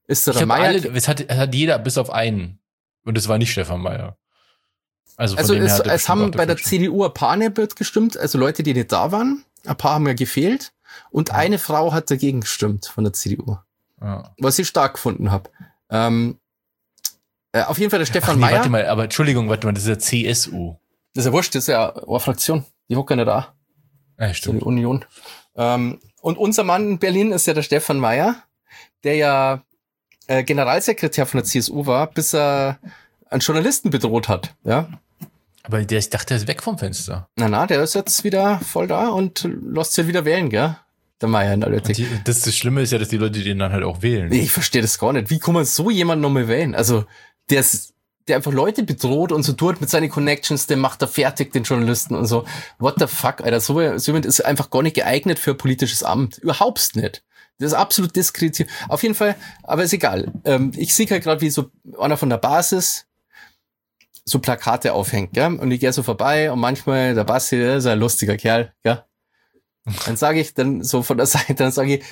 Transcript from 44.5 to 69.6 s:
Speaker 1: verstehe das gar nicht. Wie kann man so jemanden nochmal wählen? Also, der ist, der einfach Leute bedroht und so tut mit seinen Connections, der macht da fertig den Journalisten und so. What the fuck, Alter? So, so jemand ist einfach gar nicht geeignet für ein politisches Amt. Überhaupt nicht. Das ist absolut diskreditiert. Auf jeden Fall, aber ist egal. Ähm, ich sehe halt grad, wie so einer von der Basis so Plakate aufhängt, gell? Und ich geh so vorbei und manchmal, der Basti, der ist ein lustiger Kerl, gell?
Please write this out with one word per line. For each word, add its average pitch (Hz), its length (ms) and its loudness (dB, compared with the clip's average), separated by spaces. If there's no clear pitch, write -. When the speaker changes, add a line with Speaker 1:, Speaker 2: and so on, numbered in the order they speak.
Speaker 1:
verstehe 139 300 0
das 110 180 0
gar 117 140 2
nicht. 110 160 -2
Wie 160 100 0
kann 170 140 0
man 165 120 2
so 160 240 0
jemanden 170 320 2
nochmal 139 260 2
wählen? 127 280 0
Also, 107 300 2
der 139 120 4
ist, - 320 -2
der 156 100 2
einfach 143 140 -2
Leute 190 320 0
bedroht 151 480 0
und 151 120 2
so 151 100 0
tut 170 280 0
mit 139 80 -4
seinen 165 200 2
Connections, 147 580 -2
der 143 100 2
macht 131 240 -2
da - 60 2
fertig 135 440 0
den 123 120 0
Journalisten 120 520 0
und 117 120 0
so. 117 180 0
What 127 220 0
the 139 80 4
fuck, - 340 -4
Alter? 117 180 0
So, 147 380 0
so 139 140 -2
jemand 156 140 0
ist - 160 2
einfach 143 280 0
gar 131 140 2
nicht 160 120 0
geeignet 151 440 0
für - 120 0
ein 135 60 -4
politisches 127 460 0
Amt. - 340 0
Überhaupt - 580 0
nicht. - 280 -4
Das 151 160 -2
ist - 40 2
absolut 190 380 0
diskreditiert. - 540 0
Auf - 160 -2
jeden 220 120 0
Fall, 202 200 2
aber 160 200 -2
ist 170 80 0
egal. 101 400 0
Ähm, 135 320 2
ich - 180 -2
sehe 220 140 2
halt 190 140 0
grad, 156 180 0
wie 160 80 2
so 143 220 -2
einer 143 160 2
von 139 140 0
der 120 80 2
Basis 165 680 0
so - 160 -2
Plakate 123 540 0
aufhängt, 101 400 -2
gell? 160 260 2
Und 131 120 0
ich 123 80 0
geh 127 120 2
so 131 120 -2
vorbei 139 480 0
und 123 80 -2
manchmal, 131 560 0
der 107 80 2
Basti, 123 340 0
der 123 200 2
ist 127 100 -2
ein 107 120 2
lustiger 104 380 0
Kerl, 113 340 0
gell? 117 200 0